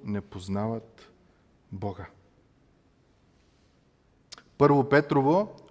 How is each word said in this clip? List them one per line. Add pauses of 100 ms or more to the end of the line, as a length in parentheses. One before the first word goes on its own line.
не
познават (600)
Бога.“ (2500)
Първо
Петрово, (160)